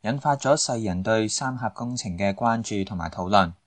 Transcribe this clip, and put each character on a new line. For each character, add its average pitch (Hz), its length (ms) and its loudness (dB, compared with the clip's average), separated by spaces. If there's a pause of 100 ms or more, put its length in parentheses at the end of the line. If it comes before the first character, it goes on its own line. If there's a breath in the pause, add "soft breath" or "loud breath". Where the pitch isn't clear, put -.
引 120 180 -2
發 143 160 2
咗 139 220 4
世 120 260 -2
人 92 180 -2
對 110 280 2
三 131 280 -4
峽 120 160 -4
工 123 240 -6
程 92 220 -6
嘅 98 160 2
關 113 260 0
注 104 220 -2
同 92 160 -4
埋 82 100 -4
討 92 220 -6
論。 95 220 6 (140)